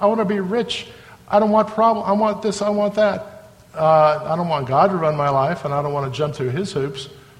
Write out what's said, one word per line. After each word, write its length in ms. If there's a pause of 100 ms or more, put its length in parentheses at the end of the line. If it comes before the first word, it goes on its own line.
I 60
wanna 180
be 160
rich. 480 (400)
I 100
don't 120
want 180
problem. 380
I 60
want 280
this, 220
I 80
want 240
that. 560 (260)
Uh, 480
I 120
don't 120
want 180
God 260
to 40
run 180
my 140
life, 380
and 80
I 80
don't 100
wanna 180
jump 240
through 160
his 220
hoops, 360 (320)